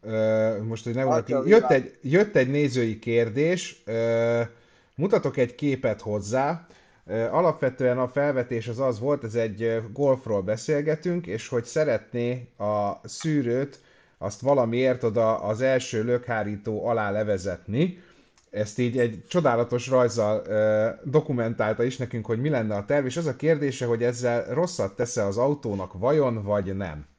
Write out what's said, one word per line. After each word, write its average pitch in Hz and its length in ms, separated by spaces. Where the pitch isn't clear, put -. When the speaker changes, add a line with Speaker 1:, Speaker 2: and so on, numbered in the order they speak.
Speaker 1:
Ö, 110 600
most, 113 200
hogy 120 100
ne 127 100
Speaker 2:
Atya 151 300
Speaker 1:
mondok, 131 180
jött 220 160
Speaker 2:
világ. 135 160
Speaker 1:
egy, - 280
jött 202 240
egy 131 140
nézői 123 500
kérdés, 120 840
ö, 117 560
mutatok 165 420
egy 123 180
képet 131 460
hozzá. 123 640
Ö, 113 180
alapvetően 127 760
a 127 80
felvetés 127 600
az 117 120
az 127 200
volt, 143 240
ez 110 120
egy, 113 280
ö, 113 140
golfról 127 480
beszélgetünk, 151 840
és 113 200
hogy 120 180
szeretné 123 920
a 104 500
szűrőt, 139 720
azt - 240
valamiért 123 600
oda 113 360
az 107 220
első 127 420
lökhárító 110 840
alá 110 240
levezetni. 104 920
Ezt - 300
így 123 200
egy 113 280
csodálatos 120 600
rajzzal, 113 580
ö, 107 440
dokumentálta 120 800
is 123 140
nekünk, 117 280
hogy 113 160
mi 147 80
lenne 113 260
a 101 100
terv, 143 200
és 127 120
az 170 80
a 135 100
kérdése, 143 500
hogy 117 180
ezzel 120 500
rosszat 143 420
tesz-e 117 300
az 98 120
autónak 120 560
vajon, 120 500
vagy 98 320
nem? 80 300